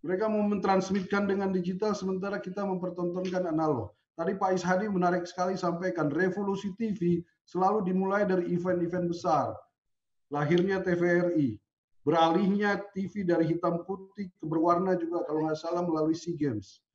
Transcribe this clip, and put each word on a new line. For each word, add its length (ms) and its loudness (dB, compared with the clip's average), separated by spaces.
Mereka 240 0
mau 160 2
mentransmitkan 800 2
dengan 240 0
digital, 480 -2
sementara 400 -4
kita 240 -8
mempertontonkan 880 -2
analog. 480 0
Tadi 160 0
Pak 160 0
Ishadi 400 2
menarik 320 2
sekali 320 -4
sampaikan, 560 -2
revolusi 640 -2
T 160 -2
V 320 0
selalu 400 0
dimulai 400 2
dari 240 0
event-event 560 0
besar. 480 0
Lahirnya 560 2
T 80 2
V 100 2
R 260 4
I, 160 0
beralihnya 880 4
T 160 -6
V 160 -6
dari 240 2
hitam 340 0
putih 460 -10
ke 160 -16
berwarna 560 2
juga 240 -2
kalau 240 -2
nggak 100 -2
salah 240 -4
melalui 320 0
sea 220 -6
Games. 480 -4